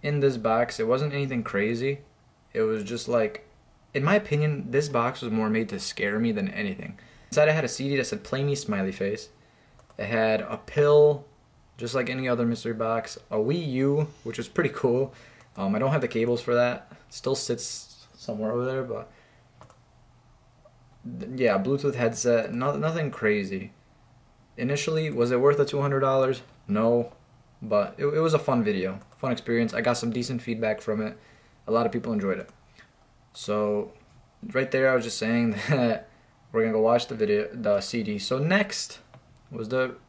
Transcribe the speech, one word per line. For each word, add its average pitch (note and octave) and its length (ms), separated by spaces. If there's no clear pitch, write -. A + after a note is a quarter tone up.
In D3 180
this C#3 160
box, A2+ 440
it A2+ 80
wasn't C#3 260
anything C3+ 300
crazy. A#2 560
It A2+ 80
was A2 220
just, A2+ 240
like, A2+ 400
in C#3 100
my F3 120
opinion, D3 560
this D3 180
box B2+ 320
was A#2+ 100
more A2 200
made A2 180
to G2 100
scare G2+ 380
me A#2 140
than G2+ 180
anything. - 480
Inside, D3+ 200
I D3+ 40
had D#3 120
a - 20
C C3+ 220
D C#3 80
that B2+ 80
said, - 180
"Play C3+ 200
me, C#3+ 120
smiley G2 380
face." G2+ 360
It - 80
had A2 360
a - 160
pill, D3 680
just A#2 200
like B2+ 140
any C3 200
other A#2+ 160
mystery A#2 280
box, A2+ 440
a - 60
Wii D3 360
U, C#3 360
which A#2 140
was A#2 100
pretty D#3 220
cool. C3 440
Um, G2 180
I G#2+ 40
don't C3+ 120
have D3+ 100
the B2 60
cables A#2 340
for A#2+ 120
that. B2 380
It - 60
still C3+ 220
sits - 800
somewhere A2 380
over A#2+ 120
there, C3 200
but A#2+ 280
th-, A#2+ 160
yeah, A#2 220
Bluetooth C3+ 380
headset, A#2 580
no-, C3+ 240
nothing D#3 340
crazy. G2+ 600
Initially, D3 540
was A#2+ 220
it B2 100
worth C#3+ 160
the C#3+ 80
two C#3 160
hundred C#3 200
dollars? C3 400
No, A#2 420
but G#2 360
it, C#3+ 80
it D3+ 140
was D#3+ 140
a D3 60
fun B2 240
video, F#2+ 360
fun B2+ 160
experience. A#2 400
I A#2 80
got A#2+ 160
some A#2 140
decent A#2+ 300
feedback A2 380
from A2 220
it. G#2+ 160
A G#2 40
lot A#2 140
of A2 60
people A#2 220
enjoyed G2 240
it. - 120
So G#2 580
right C3 180
there, C3+ 180
I C3 60
was A#2+ 80
just A2+ 140
saying A2+ 460
<laughs> - 60
that B2 400
we're A2+ 100
gonna A2 120
go A2 80
watch A#2 260
the - 80
video, G#2 360
the G#2 300
C A#2 220
D. G#2 160
So B2+ 180
next F#3+ 600
was A2+ 160
the B2+ 280